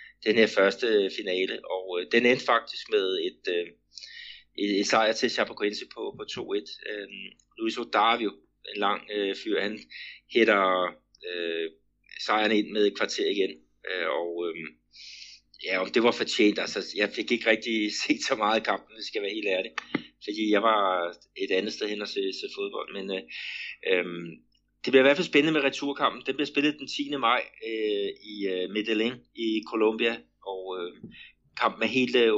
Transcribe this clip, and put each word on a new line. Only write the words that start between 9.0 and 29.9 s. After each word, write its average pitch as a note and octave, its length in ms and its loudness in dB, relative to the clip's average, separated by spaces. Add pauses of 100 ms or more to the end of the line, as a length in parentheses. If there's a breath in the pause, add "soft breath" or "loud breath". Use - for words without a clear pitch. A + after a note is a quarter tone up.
øh, G2 300 -2
fyr, G2 160 0
han G#2+ 180 -4 (560 loud breath)
hætter, A2 300 6 (640)
øh, E2 420 -4 (560)
sejren G#2+ 260 2
ind G#2 180 2
med G#2 160 2
et G2 120 0
kvarter - 320 -2
igen, G2 200 0 (400)
øh, F2 180 -2 (120)
og, E2+ 280 -4
øhm, D#2+ 200 -10 (960 loud breath)
ja, F#2 180 -2
om - 80 -6
det A#2 120 2
var A#2+ 80 6
fortjent, A2 480 2
altså, G2 220 -4 (160)
jeg G2+ 120 2
fik G#2+ 240 -4
ikke A#2 180 2
rigtig A2 260 0 (140)
<laughs> - 120 -6
set A#2 260 0
så C3+ 60 0
meget A2 260 2
af - 60 -6
kampen, G2+ 280 -4
hvis A2 100 -14
jeg - 60 -12
skal G#2 120 -4
være G2+ 160 -4
helt G2+ 100 -4
ærlig, F#2 240 -2 (520 loud breath)
fordi G#2+ 260 -2
jeg G#2 120 4
var A2 200 4 (540)
et F#2+ 140 -4
andet G2 220 2
sted G#2+ 160 -4
hen G#2 140 -4
og G2+ 60 -8
se, G2+ 140 -4 (180)
se G2+ 60 -8 (100)
fodbold, G2+ 400 -6
men, G2 100 -8 (100)
øh, F#2+ 60 -6 (680 loud breath)
øhm, F2 400 -2 (540)
det A#2+ 80 -4
bliver C3 100 10
i C3+ 60 8
hvert C#3+ 80 6
fald F3 160 -2
spændende D#3 240 6
med C#3+ 80 2
returkampen. C#3 600 -2
Den C3 80 -2
bliver C#3+ 120 -2
spillet D3 320 0
den C3 100 -12
tiende C#3+ 300 -6
maj, A#2+ 240 2 (260)
øh, G#2 420 -2 (220)
i, G2+ 140 -4
øh, F#2 240 -2
Medellin A2 440 0 (200)
i A2+ 140 -4 (220)
Colombia, A2 460 2 (360)